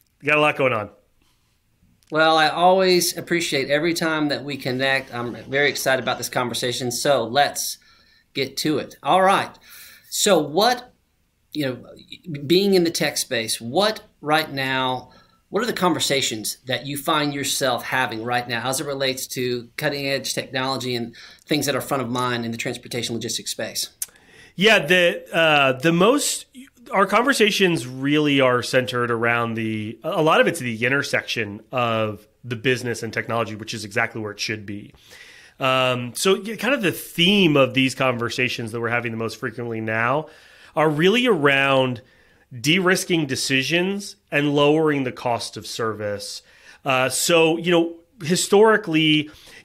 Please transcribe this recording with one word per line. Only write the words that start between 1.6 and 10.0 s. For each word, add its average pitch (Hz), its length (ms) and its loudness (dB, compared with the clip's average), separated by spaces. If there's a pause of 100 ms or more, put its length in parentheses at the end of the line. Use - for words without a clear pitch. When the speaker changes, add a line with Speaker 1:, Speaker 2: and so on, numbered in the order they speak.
Speaker 2:
Well, 160 260 4
I 156 120 4
always 180 640 4
appreciate 151 540 -2
every 151 240 0
time 160 340 0
that 131 160 -4
we 143 140 -8
connect. 135 560 -2
I'm 120 360 -8
very 139 200 2
excited 131 340 0
about 120 140 -4
this 120 100 -8
conversation. 123 640 -4
So 127 320 2
let's - 540 -2 (560)
get - 240 -6
to 151 220 0
it. - 240 -10
All 170 180 4
right. 185 360 2 (520)